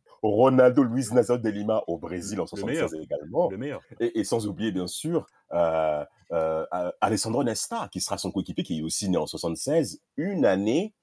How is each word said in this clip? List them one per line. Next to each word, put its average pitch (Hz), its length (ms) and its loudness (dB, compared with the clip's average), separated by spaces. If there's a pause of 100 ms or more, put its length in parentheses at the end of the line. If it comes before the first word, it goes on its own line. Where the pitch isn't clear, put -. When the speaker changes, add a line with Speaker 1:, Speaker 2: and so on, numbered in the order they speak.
(220)
Speaker 1:
Ronaldo, 127 600 6
Luis 117 300 0
Nazario 120 280 4
de 113 100 0
Lima 104 360 0
au 82 120 -4
Brésil 90 420 -6
en 85 40 -4
Speaker 2:
Le - 40 -8
Speaker 1:
soixante-seize 113 440 -4
Speaker 2:
meilleur. 78 120 -10
Speaker 1:
également. 73 460 -2
Speaker 2:
Le 95 80 -8
meilleur. 131 220 -8 (200)
Speaker 1:
Et, 117 180 0
et 101 60 0
sans 110 240 -2
oublier, 101 240 -4
bien 90 160 -2
sûr, 160 380 -4 (260)
euh, 80 500 2 (300)
euh, 80 320 0 (100)
euh, 90 160 -4 (100)
Alessandro 113 440 0
Nesta, 135 480 -4
qui - 80 -6
sera - 180 -4
son 92 140 -6
coéquipier, 98 320 -4
qui - 140 -4
est 78 40 -4
aussi 90 260 -4
né 90 100 2
en 76 80 0
soixante-seize, 135 760 -2 (160)
une 180 300 0
année 107 560 2